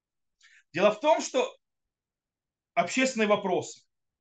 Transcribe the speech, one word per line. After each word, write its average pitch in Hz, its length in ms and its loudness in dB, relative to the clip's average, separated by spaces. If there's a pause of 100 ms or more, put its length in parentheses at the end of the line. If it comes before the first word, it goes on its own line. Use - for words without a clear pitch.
(720)
Дело 190 180 4
в 208 100 -6
том, 311 200 2
что - 360 -4 (1200)
общественные 220 540 0
вопросы, 190 540 -2 (380)